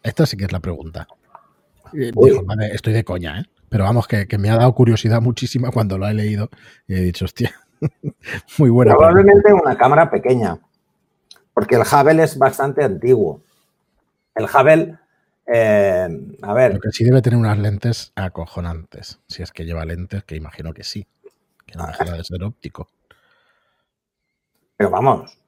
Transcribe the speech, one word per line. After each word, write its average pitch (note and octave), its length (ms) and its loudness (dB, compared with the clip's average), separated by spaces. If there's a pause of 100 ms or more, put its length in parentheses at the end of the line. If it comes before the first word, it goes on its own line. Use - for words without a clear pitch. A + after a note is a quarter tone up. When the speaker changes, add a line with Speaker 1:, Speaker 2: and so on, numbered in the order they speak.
Speaker 1:
Esta D3 240 -2
sí - 100 -6
que F#2+ 80 -6
es F#2+ 80 -6
la F#2 80 -6
pregunta. D#2+ 460 -12 (840)
Eh, B2+ 220 -6
Speaker 2:
Uy. C3+ 160 6
Speaker 1:
dijo, F#2+ 140 0
vale, G#2+ 300 -4
estoy A2 180 -4
de G#2+ 120 0
coña, F2 360 -8
¿eh? F3 40 -8 (240)
Pero G2 160 0
vamos, A2+ 240 0
que, G2+ 180 -2
que G#2 120 -4
me G2+ 120 0
ha A2+ 60 2
dado B2 180 4
curiosidad A#2 460 2
muchísima A#2+ 500 -4
cuando G2+ 280 -2
lo G2 100 -6
he G#2+ 60 -4
leído G#2+ 360 -4 (360)
y F#2+ 80 -8
he F#2 60 -2
dicho, F2+ 240 -4
"Hostia, - 280 -6 (280)
<laughs> - 800 -10
muy C#3 120 6
buena B2 240 6
Speaker 2:
Probablemente F#3+ 480 6
Speaker 1:
pregunta". F#3+ 280 4
Speaker 2:
una - 80 -4
cámara D3 320 4
pequeña, G#2+ 480 -2 (920)
porque G#2+ 220 -2
el A2+ 80 4
Hubble D3+ 400 4
es D3+ 160 -2
bastante C#3 460 0
antiguo. G#2 580 0 (920)
El A2 80 -4
Hubble, D#3 520 2 (500)
eh, G2+ 600 2 (340)
a G#2 120 -6
ver. B2+ 200 2
Speaker 1:
Lo G2 60 -4
que A2 120 -6
sí - 120 -4
debe B2+ 180 4
tener A#2+ 160 0
unas A2 200 0
lentes G#2 560 -4
acojonantes, E2+ 1120 -12
si - 160 -16
es - 80 -14
que - 140 -14
lleva E2 200 -8
lentes, F2+ 380 -10
que - 140 -14
imagino D#2+ 360 -14
que - 120 -18
sí, - 240 -14 (580)
que - 100 -20
no E2+ 120 -10
dejará F2 240 -8
de E2+ 100 -10
ser F2+ 220 -12
óptico. - 440 -14 (1900)
Speaker 2:
Pero G2 140 0
vamos. A2 460 -2 (100)